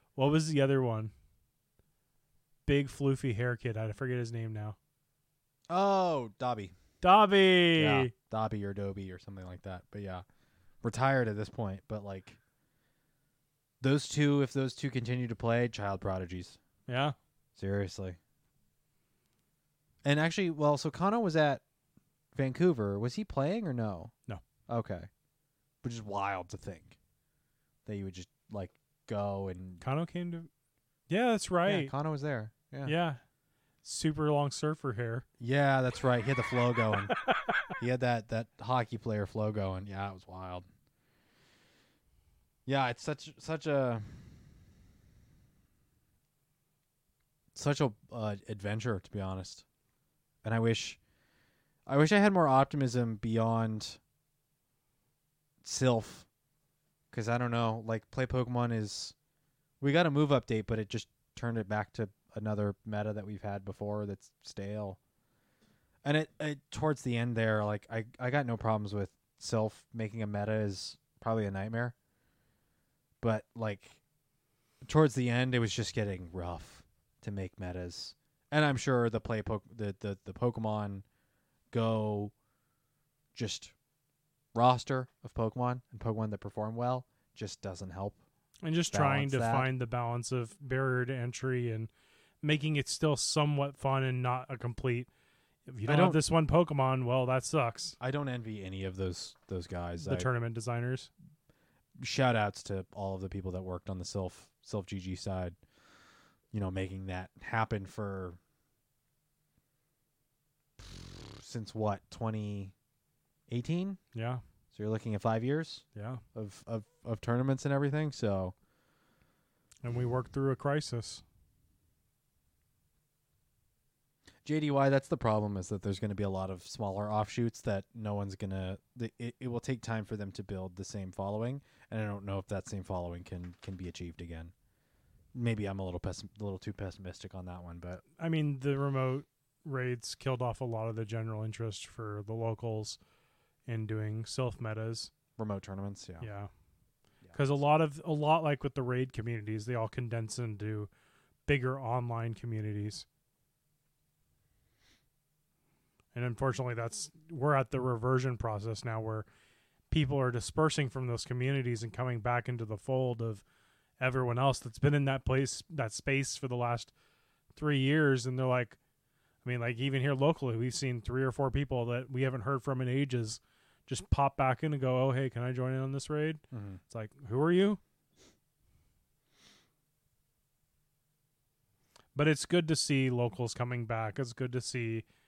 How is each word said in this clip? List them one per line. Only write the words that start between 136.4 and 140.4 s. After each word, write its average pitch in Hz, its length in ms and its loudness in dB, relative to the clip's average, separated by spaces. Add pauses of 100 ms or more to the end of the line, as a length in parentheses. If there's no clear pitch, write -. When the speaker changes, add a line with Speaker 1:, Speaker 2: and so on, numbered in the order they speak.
Speaker 2:
a - 20 -10
little 98 160 -6
too - 140 -8
pessimistic 95 640 -10
on 92 100 -10
that 90 180 -10
one, 85 160 -12
but 87 220 -10 (180)
Speaker 1:
I 165 100 -4
mean, 151 320 0
the 139 180 0
remote 135 480 0 (380)
raids 127 500 -4
killed 127 280 -2